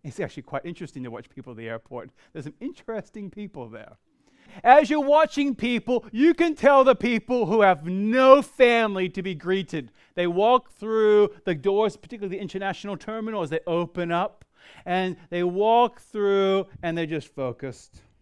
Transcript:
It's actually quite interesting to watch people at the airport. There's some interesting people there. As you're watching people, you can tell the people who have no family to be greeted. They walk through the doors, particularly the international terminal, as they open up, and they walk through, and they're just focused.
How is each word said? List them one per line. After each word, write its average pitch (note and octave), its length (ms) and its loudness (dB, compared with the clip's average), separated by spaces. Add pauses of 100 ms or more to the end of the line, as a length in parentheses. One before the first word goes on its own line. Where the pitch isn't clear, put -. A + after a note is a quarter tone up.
It's - 160 -16
actually C#3 240 -10
quite C#3 240 -10
interesting D#3+ 380 -14
to A#2 80 -14
watch A2+ 180 -18
people B2+ 220 -20
at A2 60 -18
the A2+ 100 -12
airport. A2+ 420 -14 (220)
There's D3+ 140 -14
some D3+ 140 -16
interesting G#3+ 680 -14
people D#3 380 -16
there. G#2+ 300 -20 (640)
As C4+ 240 8
you're D4+ 120 0
watching C#4+ 540 2
people, A#3+ 560 -4
you C#4+ 220 2
can E4 220 0
tell C4+ 280 6
the B3+ 140 4
people A#3+ 500 -2
who G#3+ 140 0
have F3 260 4
no B3 540 6
family A3+ 680 0
to F#3+ 120 -10
be F#3 120 -6
greeted. E3 580 -6 (220)
They F3 120 -2
walk G#3+ 440 0
through G#3 640 2 (100)
the F3+ 100 -2
doors, G3 440 -2
particularly G3 380 -12
the G#3 60 -10
international G3 540 -8
terminal, G#3+ 460 -8
as C#3+ 80 -8
they D#3+ 160 -4
open E3+ 440 -4
up, F3 360 -6 (400)
and F#3 320 -4 (100)
they F3 140 -4
walk G#3+ 580 0
through, G3 680 0 (160)
and E3 140 -6
they're E3 80 -4
just D3+ 240 -8
focused. - 720 -12 (200)